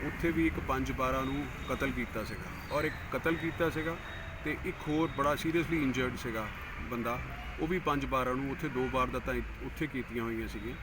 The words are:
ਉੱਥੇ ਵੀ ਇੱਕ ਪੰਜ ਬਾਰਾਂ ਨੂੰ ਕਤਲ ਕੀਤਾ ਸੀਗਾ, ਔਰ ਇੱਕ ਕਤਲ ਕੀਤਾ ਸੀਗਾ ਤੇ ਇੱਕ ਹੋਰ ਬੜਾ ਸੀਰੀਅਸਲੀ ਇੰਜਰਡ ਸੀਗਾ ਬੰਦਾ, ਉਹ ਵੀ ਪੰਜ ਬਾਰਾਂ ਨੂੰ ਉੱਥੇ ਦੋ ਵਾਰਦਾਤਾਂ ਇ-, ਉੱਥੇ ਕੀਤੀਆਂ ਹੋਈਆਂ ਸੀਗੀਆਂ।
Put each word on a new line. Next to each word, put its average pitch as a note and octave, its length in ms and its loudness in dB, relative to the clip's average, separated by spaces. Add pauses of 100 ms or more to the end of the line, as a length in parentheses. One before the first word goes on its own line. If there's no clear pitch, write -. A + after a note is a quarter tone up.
ਉੱਥੇ E3 260 0
ਵੀ E3 160 4
ਇੱਕ D#3 200 2
ਪੰਜ C3 240 2
ਬਾਰਾਂ C3 340 2
ਨੂੰ C#3 200 0 (240)
ਕਤਲ C3 220 0
ਕੀਤਾ A#2 320 -2
ਸੀਗਾ, G#2 520 -6
ਔਰ D3+ 80 2
ਇੱਕ D#3 120 0 (180)
ਕਤਲ E3 220 4
ਕੀਤਾ E3 340 2
ਸੀਗਾ D#3 260 0 (500)
ਤੇ D3 200 0
ਇੱਕ F3 100 -2 (120)
ਹੋਰ D#3 300 4
ਬੜਾ C#3+ 180 4
ਸੀਰੀਅਸਲੀ E3 480 2
ਇੰਜਰਡ B2+ 340 2
ਸੀਗਾ A2 300 -2 (340)
ਬੰਦਾ, A#2 380 -2 (400)
ਉਹ D#3 80 0
ਵੀ F3+ 120 2
ਪੰਜ C#3+ 260 2
ਬਾਰਾਂ B2+ 300 2
ਨੂੰ C3+ 160 0
ਉੱਥੇ C3+ 160 -2
ਦੋ B2+ 240 2
ਵਾਰਦਾਤਾਂ B2+ 420 2
ਇ-, B2 320 -4
ਉੱਥੇ D3 220 -2
ਕੀਤੀਆਂ A#2+ 360 -2
ਹੋਈਆਂ A2+ 240 0
ਸੀਗੀਆਂ। A2 360 -4